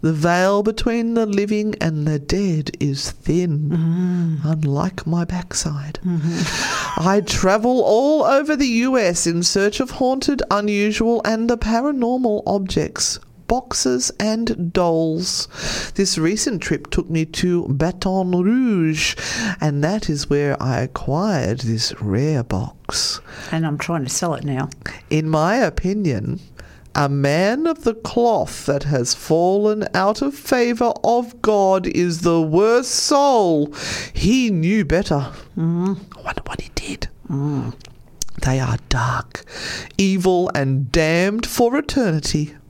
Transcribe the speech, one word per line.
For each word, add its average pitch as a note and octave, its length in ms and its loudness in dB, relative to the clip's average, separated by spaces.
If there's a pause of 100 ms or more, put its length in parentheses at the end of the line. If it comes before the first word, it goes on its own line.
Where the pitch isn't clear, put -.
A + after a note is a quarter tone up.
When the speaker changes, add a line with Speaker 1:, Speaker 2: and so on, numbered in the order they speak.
Speaker 1:
The D#3+ 120 2
veil F3+ 500 2
between A3+ 520 0
the A3+ 120 2
living G#3 540 0
and D#3 260 -2
the D3+ 140 0
dead E3 580 0
is C#3 320 -2
thin, D#3 600 0
Speaker 2:
Mm-hmm. E3+ 640 0 (120)
Speaker 1:
unlike D#3 580 -2
my E3+ 180 0
backside. D3+ 800 -6
Speaker 2:
Mm-hmm. E3 1000 -2
Speaker 1:
I G3+ 140 4
travel A3 600 2
all C#4 400 4
over C#4+ 320 2
the C#4 120 0 (200)
U C4 120 2
S F3 280 2
in E3+ 160 0
search G3+ 380 2
of B3+ 120 -2
haunted, C4 500 0 (100)
unusual, G#3 720 2
and A3+ 260 0
the A#3 80 2
paranormal A#3+ 880 0
objects, - 720 -2 (280)
boxes B3+ 640 0 (100)
and A3 520 -2
dolls. E3 760 0 (460)
This F#3+ 240 0
recent F#3 440 0
trip - 280 -2
took - 180 0
me D#3+ 180 0
to F3 420 0
Baton F3+ 640 0
Rouge, F3+ 840 2 (440)
and D3 240 0
that G#3 260 -2
is C#3+ 200 -2
where C#3+ 320 2
I C3 180 0
acquired C3 800 -2
this A2+ 400 -2
rare B2 440 0
box. - 760 -4 (320)
Speaker 2:
And D#3+ 140 0
I'm D3 120 -2
trying E3 260 -2
to B2+ 60 -6
sell E3+ 240 -2
it - 100 -8
now. C#3 240 -2 (400)
Speaker 1:
In D#3 220 0
my D#3+ 260 2
opinion, F3 840 0 (540)
a C#3+ 140 0
man E3 580 2
of D#4+ 180 -2
the A3+ 100 0
cloth A3+ 720 0
that C#3+ 160 0
has C#3 320 0
fallen G3 800 2
out G3 260 2
of C#4 140 -2
favour A#3+ 580 0 (120)
of A#3 360 0
God F#3+ 460 4
is F3 360 0
the E3+ 200 4
worst G#3+ 480 4
soul. G3+ 840 2 (400)
He A#3+ 380 2
knew F#3 340 2
better. D3 480 0 (240)
Speaker 2:
Mm. F3 420 -2 (200)
Speaker 1:
I - 20 -20
wonder - 240 -8
what - 160 -10
he - 140 -12
did. - 340 -8 (220)
Speaker 2:
Mm. C#3 440 -4 (680)
Speaker 1:
They C3 180 2
are A#2+ 160 -2 (140)
dark, - 540 -4 (520)
evil, F#3 580 2
and C3+ 380 0
damned F3 540 2
for A#3+ 300 0
eternity. D#3+ 800 -2 (160)